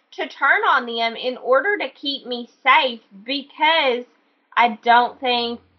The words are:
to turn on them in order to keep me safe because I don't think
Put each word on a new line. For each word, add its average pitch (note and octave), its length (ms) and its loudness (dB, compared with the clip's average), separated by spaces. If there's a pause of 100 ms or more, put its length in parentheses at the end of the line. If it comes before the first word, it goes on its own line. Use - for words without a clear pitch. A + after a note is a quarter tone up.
(120)
to D#4+ 160 -8
turn D#4+ 400 0
on C4 180 2
them A3+ 300 -4
in B3 200 -6
order C#4 420 0
to D#4 120 -6
keep C#4 360 -10
me A#3+ 220 -10 (140)
safe C4 380 2 (240)
because C#4 800 0 (520)
I A3+ 280 2
don't A#3 340 4
think A#3+ 400 -4 (200)